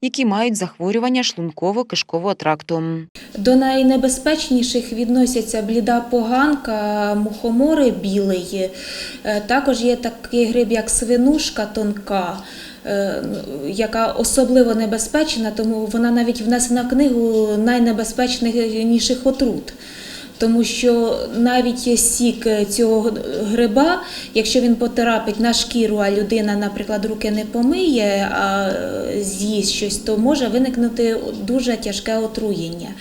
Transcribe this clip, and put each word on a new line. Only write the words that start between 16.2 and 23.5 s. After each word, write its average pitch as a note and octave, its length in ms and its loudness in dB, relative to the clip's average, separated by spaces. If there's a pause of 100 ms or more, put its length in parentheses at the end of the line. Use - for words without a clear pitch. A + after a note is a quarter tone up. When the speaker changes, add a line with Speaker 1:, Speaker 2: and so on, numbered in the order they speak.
Speaker 2:
внесена A#3+ 400 2
в B3 80 -4
книгу A#3 580 2 (100)
найнебезпечніших A#3 1700 0
отрут. C4+ 480 0 (640)
Тому A3+ 260 2
що A#3 560 2 (180)
навіть B3 600 2
сік - 480 0 (220)
цього A3 420 2 (400)